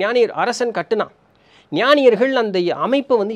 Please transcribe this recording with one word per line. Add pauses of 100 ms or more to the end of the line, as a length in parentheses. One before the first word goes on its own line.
ஞானியர் (100)
அரசன்
கட்டுனான், (600)
ஞானியர்கள் (100)
அந்த (240)
அமைப்பை
வந்து